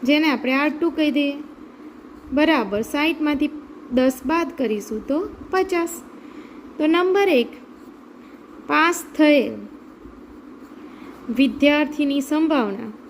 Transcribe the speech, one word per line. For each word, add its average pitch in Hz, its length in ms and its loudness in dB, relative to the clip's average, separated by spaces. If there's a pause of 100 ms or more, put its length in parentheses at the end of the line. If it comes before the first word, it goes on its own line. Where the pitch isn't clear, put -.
જેને 302 220 4
આપણે 262 280 0
આર 294 160 2
ટુ 339 140 0 (100)
કહી 302 180 2
દઈએ, 285 180 0 (1000)
બરાબર, 208 460 2 (100)
સાઈઠમાંથી 294 580 0 (460)
દસ 254 200 4 (140)
બાદ 330 180 0 (100)
કરીશું 220 500 -4
તો 277 100 0 (340)
પચાસ. 359 400 0 (840)
તો 311 60 -2 (100)
નંબર 370 360 4 (120)
એક, 233 100 -2 (1160)
પાસ 320 300 2 (180)
થયેલ 294 380 6 (1800)
વિદ્યાર્થીની 285 920 2
સંભાવના 247 600 0 (200)